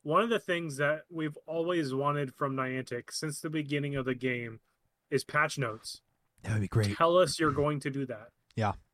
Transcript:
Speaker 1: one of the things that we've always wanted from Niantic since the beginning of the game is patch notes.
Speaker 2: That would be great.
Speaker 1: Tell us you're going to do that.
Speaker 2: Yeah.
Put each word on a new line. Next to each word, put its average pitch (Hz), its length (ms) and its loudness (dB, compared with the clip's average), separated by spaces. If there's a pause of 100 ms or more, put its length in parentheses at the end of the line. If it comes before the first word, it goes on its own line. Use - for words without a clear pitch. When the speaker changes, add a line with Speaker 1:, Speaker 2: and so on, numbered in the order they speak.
Speaker 1:
one 156 180 4
of 233 80 0
the 220 100 2
things 170 380 -2
that 147 320 0
we've 156 360 -4
always 165 480 0
wanted 143 400 0
from 135 220 -2
Niantic 127 560 -4
since 151 300 -6
the 160 80 -6
beginning 143 480 -2
of 127 80 -2
the 127 100 0
game 120 460 -4 (500)
is 143 140 0
patch 151 320 0
notes. 113 420 -6 (440)
Speaker 2:
That 110 100 -2
would 107 80 2
be 95 80 0
great. 107 260 4
Speaker 1:
Tell 170 220 6
us 165 200 4
you're 156 140 4
going 143 300 2
to 147 80 -4
do 135 160 -2
that. 113 240 -12 (260)
Speaker 2:
Yeah. 104 180 2 (200)